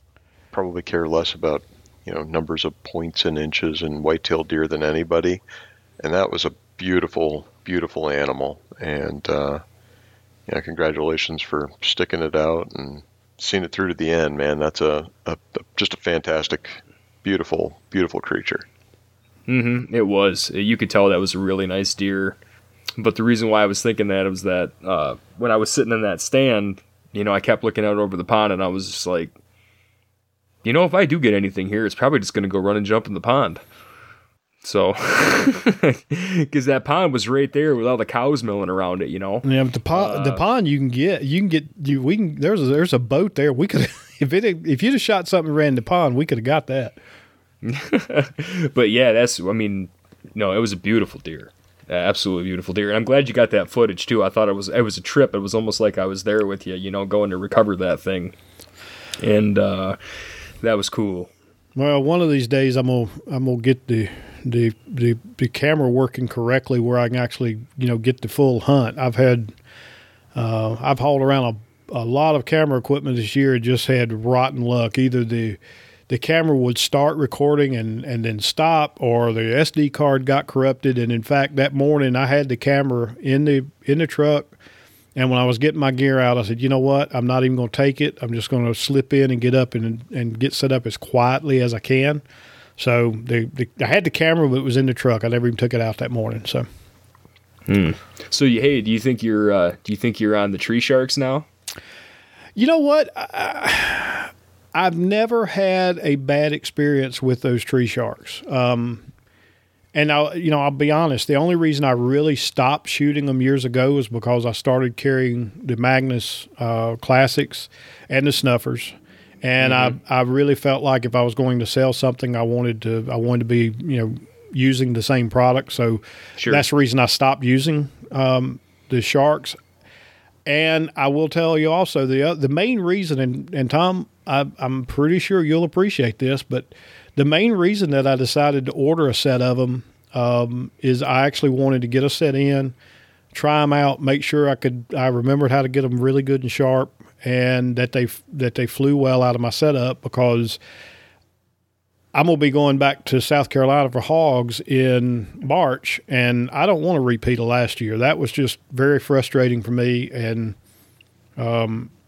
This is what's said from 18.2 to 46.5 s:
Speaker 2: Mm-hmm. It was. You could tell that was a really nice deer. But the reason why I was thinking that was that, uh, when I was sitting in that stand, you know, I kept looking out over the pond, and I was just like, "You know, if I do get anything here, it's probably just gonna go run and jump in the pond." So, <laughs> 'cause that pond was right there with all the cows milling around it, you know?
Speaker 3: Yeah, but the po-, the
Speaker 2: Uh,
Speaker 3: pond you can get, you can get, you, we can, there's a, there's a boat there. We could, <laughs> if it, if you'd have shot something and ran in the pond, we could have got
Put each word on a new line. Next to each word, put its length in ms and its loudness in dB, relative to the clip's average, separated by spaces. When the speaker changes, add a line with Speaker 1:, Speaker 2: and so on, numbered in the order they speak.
Speaker 2:
Mm-hmm. 460 -2
It 140 2
was. 440 2
You 260 0
could 120 -2
tell 200 4
that 100 2
was 160 -2
a 40 -4
really 280 -2
nice 260 -2
deer. 440 -2
But 180 0
the 80 -2
reason 260 2
why 120 4
I 60 4
was 160 -4
thinking 240 0
that 180 0
was 180 -6
that, 280 -2
uh, 320 -2
when 140 -2
I 60 4
was 140 -2
sitting 220 0
in 80 -2
that 200 -2
stand, 600 0
you 120 -6
know, 100 0
I 60 0
kept 240 0
looking 220 0
out 120 0
over 200 -2
the 60 -4
pond, 300 2
and 100 -2
I 40 0
was 220 -6
just 180 -8
like, 220 -2
"You 100 0
know, 120 4
if 80 0
I 120 4
do 140 0
get 140 4
anything 360 -2
here, 180 -2
it's 80 -6
probably 240 2
just 160 -6
gonna 120 0
go 120 -2
run 180 0
and 80 -2
jump 220 0
in 80 -8
the 60 -8
pond." 380 0
So, 300 2
<laughs> 0 -
'cause 1700 0
that 200 0
pond 280 0
was 140 -2
right 240 0
there 240 2
with 120 0
all 100 0
the 80 -2
cows 380 -2
milling 260 -4
around 320 -2
it, 80 -4
you 80 -8
know? 260 -6
Speaker 3:
Yeah, 200 2
but 100 -2
the 60 -4
po-, 440 -2
the 100 0
Speaker 2:
Uh, 40 -8
Speaker 3:
pond 300 0
you 100 2
can 120 0
get, 340 0
you 160 0
can 80 2
get, 180 -2
you, 160 0
we 180 0
can, 220 -2
there's 220 0
a, 40 0
there's 280 2
a 60 4
boat 340 0
there. 180 2
We 160 0
could, 140 0
<laughs> 380 -6
if 140 0
it, 120 2
if 380 -2
you'd 100 2
have 80 0
shot 260 0
something 220 0
and 60 -2
ran 140 4
in 60 2
the 60 0
pond, 340 2
we 120 0
could 100 0
have 80 -6
got 220 0